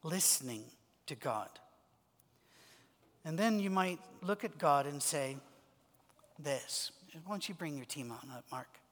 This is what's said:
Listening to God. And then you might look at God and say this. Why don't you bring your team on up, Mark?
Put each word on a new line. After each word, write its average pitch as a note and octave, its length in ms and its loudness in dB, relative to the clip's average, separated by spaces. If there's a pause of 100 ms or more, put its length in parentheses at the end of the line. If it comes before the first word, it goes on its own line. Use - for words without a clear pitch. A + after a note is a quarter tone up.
Listening C3+ 680 0 (360)
to C#3+ 80 -8
God. A2 440 -4 (1700)
And E3 140 -2
then G#3+ 200 6
you G3 120 2
might F#3 280 2 (220)
look G3+ 220 -2
at - 140 -6
God C#3+ 280 6
and C#3+ 160 -4
say C#3 380 0 (1000)
this. C#3 540 -4 (200)
Why E3 160 -16
don't G3+ 220 -4
you F#3+ 60 -6
bring D#3 200 -4
your C3 100 -8
team B2 260 -8
on B2 180 -12
up, B2+ 220 -12
Mark? B2+ 280 -8 (120)